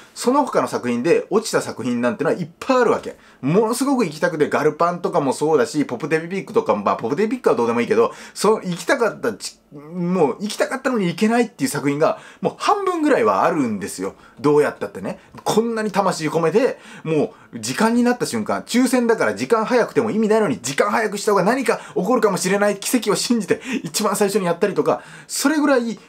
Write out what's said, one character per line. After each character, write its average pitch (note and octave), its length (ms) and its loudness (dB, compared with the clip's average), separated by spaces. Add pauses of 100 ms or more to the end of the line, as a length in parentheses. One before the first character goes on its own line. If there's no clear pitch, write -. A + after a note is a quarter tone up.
(140)
そ - 180 0
の C#4 140 4
他 F#3+ 160 0
の C3 60 0
作 F#3+ 220 -4
品 A#2+ 120 0
で D#3 300 2
落 A3 160 0
ち - 20 -8
た D3+ 120 0
作 - 200 -8
品 A#2+ 200 -2
な A#2+ 100 2
ん G#2+ 60 -4
て - 60 -2
の E3 60 0
は B2 60 0
い F3 80 -4
っ D#3 40 -6 (120)
ぱ - 160 0
い - 60 4
あ - 20 4
る G#3 80 4
わ A#2 80 0
け。 - 160 -12 (260)
も D#3+ 200 2
の A3+ 120 0
す B3 100 -2
ご C4+ 140 2
く A#3+ 80 2
行 D3+ 80 -4
き - 60 -14
た F3+ 100 2
く E3 80 -4
て、 D3 100 2
ガ B2+ 160 0
ル D3+ 100 4
パ E3+ 180 2
ン F3 100 -6
と G3 80 -2
か F3 120 0
も C3+ 120 0
そ D3+ 180 0
う D#3 60 6
だ A#2+ 80 2
し、 C#3+ 200 -2
ポ A#2+ 120 -6
プ C3 100 -6
テ D#3 120 2
ピ E3 80 -8
ピ F#3 100 -6
ッ F3+ 80 -6
ク - 80 -10
と A2+ 80 2
か G#2+ 140 2
も、 G#2 80 -2
ま G2+ 80 2
あ、 G2 60 0
ポ A2+ 120 -6
プ C3 60 -4
テ F3+ 80 0
ピ A3 80 0
ピ C4+ 60 -4
ッ - 40 -18
ク - 80 2
は D3+ 60 4
ど A#2 80 0
う A#2 40 0
で A#2 60 2
も A#2+ 80 0
い A#2 40 -2
い - 20 -4
け G#2+ 80 0
ど、 A2+ 160 4 (240)
そ G3 160 2
の A3 120 0
行 F3 120 -6
き - 100 -12
た D4+ 140 0
か A3 100 2
っ G3+ 100 -10
た A2+ 140 -4
ち-、 - 260 -14 (160)
も E3+ 580 0
う - 60 -14
行 G#3 100 -6
き - 80 -10
た - 100 -2
か - 80 -6
っ B3 80 -8
た C4 80 -2
の A#3+ 80 0
に F#3+ 80 0
行 E3+ 100 -4
け G#3+ 100 2
な A#3 120 2
い A#3+ 60 2
っ A#3 40 -6
て - 140 -10
い C3+ 40 2
う - 40 -6
作 C#3+ 180 -2
品 C#3+ 80 0
が、 D3+ 220 0 (220)
も E3 100 -2
う - 60 -10
半 G4+ 280 0
分 F4+ 160 -2
ぐ D4+ 80 2
ら A3+ 100 4
い B2 40 2
は G2+ 200 2
あ D#3+ 80 2
る A#3 160 0
ん G#2 120 -4
で F#2+ 80 -6
す - 140 -10
よ。 F#2+ 140 -6 (240)
ど D3 180 4
う D3 40 8
や B2+ 100 2
っ - 60 -10
た G2+ 100 -6
っ - 40 -20
て - 80 -14
ね。 G2+ 200 -8 (240)
こ - 180 2
ん A#3 140 -2
な G#3+ 80 -4
に G#3+ 80 -4
魂 F#3 380 0
込 D#3 120 0
め D#3+ 100 2
て、 A3+ 260 2 (260)
も D#3 300 0 (200)
う A#2 60 -12
時 A#2 160 -6
間 A3 180 2
に A#3+ 100 2
な A#3+ 80 4
っ B3 60 -2
た - 80 -4
瞬 A2 180 -2
間、 G2 200 -2
抽 B3 240 2
選 B3 200 2
だ A3+ 80 4
か D#3+ 100 0
ら G#2+ 100 0
時 - 120 -6
間 A3 180 2
早 A#3 200 2
く - 80 -8
て C#3+ 80 2
も A2 100 0
意 F#3+ 60 -2
味 A3 100 2
な G#3+ 100 4
い A3 40 2
の G#3 60 2
に、 B2+ 140 -2
時 C#3 140 -6
間 G3+ 160 2
早 A3 180 0
く F#3+ 80 -6
し - 80 -10
た - 60 2
方 G3+ 60 4
が F#3 60 4
何 B3 200 2
か G3+ 160 0 (140)
起 F3+ 120 -2
こ A#3 100 2
る A3+ 60 0
か G#3+ 100 4
も F3+ 60 0
し F3+ 120 -2
れ G3 80 2
な G3+ 120 2
い G3+ 80 -2
奇 - 200 0
跡 A3 140 -2
を G3+ 40 2
信 A#3+ 240 0
じ G3+ 80 -4
て、 - 140 0 (220)
一 - 200 -4
番 G3+ 120 0
最 G3+ 140 2
初 G#3 100 0
に F#3 60 -2
や E3+ 80 0
っ E3+ 60 -10
た G#3 80 2
り F#3+ 60 -4
と D3 100 0
か、 B2+ 180 0 (260)
そ - 220 -2
れ D#4 80 0
ぐ D4 100 2
ら C#4 100 4
い A#3 320 -4